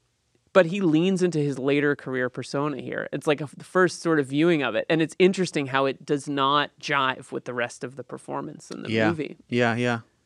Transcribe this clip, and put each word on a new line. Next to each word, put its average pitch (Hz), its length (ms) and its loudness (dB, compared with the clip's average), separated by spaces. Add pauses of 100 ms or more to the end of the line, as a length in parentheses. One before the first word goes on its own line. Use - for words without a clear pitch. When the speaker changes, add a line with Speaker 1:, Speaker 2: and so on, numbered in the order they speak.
(540)
Speaker 1:
but 185 120 8
he 190 160 -2
leans 175 420 4
into 160 160 0
his 143 180 0
later 143 380 2
career 127 340 -4
persona 139 520 -6
here. - 320 -8
It's 143 120 -8
like 151 140 2
a, 147 160 -6
the 147 80 -18
first - 380 0
sort 160 180 2
of 135 80 0
viewing 147 360 2
of 110 120 0
it. - 140 0
And 160 120 2
it's 151 160 -2
interesting 185 500 2
how 135 180 0
it 131 200 -4
does 147 220 -2
not 143 440 0 (100)
jive 135 500 -2
with 135 140 -8
the 123 80 -8
rest 120 320 -6
of 127 100 -12
the 139 80 -12
performance 143 640 -12
in - 140 -12
the 110 80 -8
Speaker 2:
Yeah. 110 180 4
Speaker 1:
movie. - 280 -4 (100)
Speaker 2:
Yeah, 120 280 2
yeah, 120 240 0 (260)